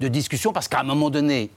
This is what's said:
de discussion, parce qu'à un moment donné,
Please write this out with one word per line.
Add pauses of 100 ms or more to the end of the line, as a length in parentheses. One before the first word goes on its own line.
de
discussion,
parce
qu'à
un
moment
donné,